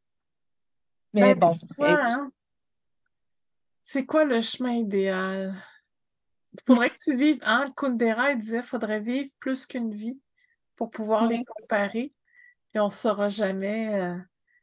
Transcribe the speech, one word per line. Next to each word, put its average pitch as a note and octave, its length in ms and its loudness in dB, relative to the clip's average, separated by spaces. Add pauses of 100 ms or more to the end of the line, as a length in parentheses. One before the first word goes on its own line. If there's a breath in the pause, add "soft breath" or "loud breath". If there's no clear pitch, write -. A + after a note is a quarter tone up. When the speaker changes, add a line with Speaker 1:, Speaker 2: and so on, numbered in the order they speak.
(1120)
Speaker 1:
Mais G3+ 220 8
Speaker 2:
Ben, - 40 -4
Speaker 1:
bon, E3+ 160 6
Speaker 2:
tu - 120 -12 (100)
vois, D4 180 4
Speaker 1:
bref. D4+ 60 6
Speaker 2:
hein, C4 320 -2 (1500)
c'est C4+ 240 -4
quoi D#4 180 2
le A#3+ 160 0
chemin B3 320 -2
idéal ? F#3+ 800 -2 (1000 loud breath)
Il - 120 -18
faudrait A#3+ 260 6
que - 120 -18
tu C#4+ 140 0
vives, C#4+ 260 2
hein, A#3 240 2
le C4 60 -8
Kundera, A#3+ 580 0
il C4 80 0
disait, A3 240 -4
faudrait G#3+ 380 -4
vivre B3+ 280 -4 (120)
plus C4 260 -6
qu'une A#3 240 -6
vie A3 300 -8 (560)
pour A3+ 140 -6
pouvoir A3 360 0
les A#3 120 0
Speaker 1:
Ouais. B3 60 -6
Speaker 2:
comparer. A3 640 -4 (640 soft breath)
Et A3 60 -4
on G#3 100 2
saura G3+ 400 -2
jamais, G3+ 720 -2
euh, F3 160 -4 (460)